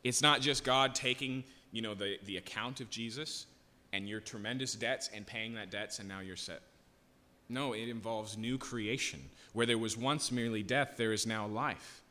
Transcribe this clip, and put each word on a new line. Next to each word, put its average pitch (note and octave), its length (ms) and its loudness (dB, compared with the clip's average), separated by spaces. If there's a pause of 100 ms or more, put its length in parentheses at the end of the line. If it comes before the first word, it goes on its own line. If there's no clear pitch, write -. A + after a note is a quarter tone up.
It's B2 180 2
not D3 200 8
just C#3 220 4
God C3 320 6
taking, C3 480 0 (280)
you A2+ 100 -4
know, G#2+ 140 -2
the, G2 280 0
the G2 140 -4
account A#2 420 -4
of A#2 100 -8
Jesus A#2 560 -6 (460)
and G2 160 -4
your G#2 140 -6
tremendous A#2+ 520 -4
debts A#2 400 -2
and G#2 140 -10
paying A2+ 280 -6
that G#2 140 -8
debts, G#2 300 -6
and G2+ 80 -10
now F#2+ 140 -6
you're F#2+ 160 -8
set. - 240 -8 (880)
No, B2+ 240 -2
it A2+ 160 -4
involves A2 480 -4
new A#2 200 0
creation. A2 720 -2 (220)
Where A#2 140 4
there A#2 120 4
was A2 200 0
once C#3 340 2
merely A#2 320 2
death, C3 320 2
there A2 160 4
is G#2+ 140 2
now A2 220 0
life. A2+ 640 -4